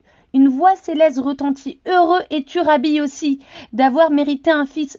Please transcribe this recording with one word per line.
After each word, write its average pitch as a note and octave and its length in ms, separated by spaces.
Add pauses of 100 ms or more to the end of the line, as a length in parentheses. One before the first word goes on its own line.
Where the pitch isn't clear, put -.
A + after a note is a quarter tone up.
(340)
Une C4+ 140
voix D#4 260
céleste D#4 460
retentit. « C#4 640
Heureux F4+ 440
es-tu, D4+ 280
Rabbi D4+ 360
Yossi, D4 440 (340)
d'avoir C4 380
mérité D4 400
un D4 160
fils C#4+ 320